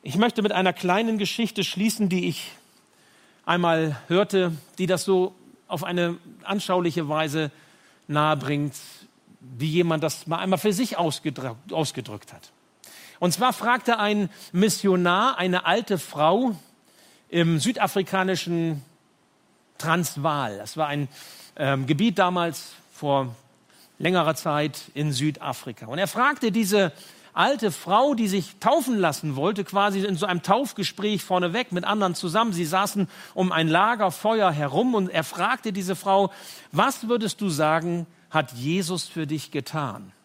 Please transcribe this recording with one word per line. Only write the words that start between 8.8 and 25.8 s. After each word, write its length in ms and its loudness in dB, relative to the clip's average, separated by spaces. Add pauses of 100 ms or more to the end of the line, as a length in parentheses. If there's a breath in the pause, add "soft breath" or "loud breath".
wie 260 -6
jemand 340 2
das 260 -4
mal 100 -2
einmal 220 0
für 120 2
sich 260 -2
ausgedrückt, 760 -4
ausgedrückt 580 -6
hat. 220 -20 (680 loud breath)
Und 140 2
zwar 180 2
fragte 460 0
ein 320 0 (220 loud breath)
Missionar 880 2
eine 260 0
alte 320 2
Frau 580 2 (720 soft breath)
im 300 4
südafrikanischen 1200 0 (960)
Transvaal. 800 -2
Das 200 -12
war 100 0
ein, 200 -2 (480 loud breath)
ähm, 320 0
Gebiet 320 2
damals 540 0 (200)
vor 420 0 (600 soft breath)
längerer 380 2
Zeit 480 -2 (100)
in 180 -2
Südafrika. 760 -4